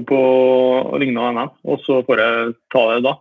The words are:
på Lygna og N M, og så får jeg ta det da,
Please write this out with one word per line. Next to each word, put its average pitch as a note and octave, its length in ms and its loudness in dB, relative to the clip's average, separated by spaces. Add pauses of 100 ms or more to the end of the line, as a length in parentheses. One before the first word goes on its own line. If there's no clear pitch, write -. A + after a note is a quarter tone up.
på C#3 120 0 (840)
Lygna A#2+ 220 -2
og B2 100 -2
N A2+ 80 -4
M, D3+ 80 -8 (160)
og C#3+ 160 -4
så C3+ 240 0
får A2+ 160 2
jeg A#2 300 -2 (180)
ta B2+ 120 2 (100)
det A#2+ 100 0
da, C#3 180 -2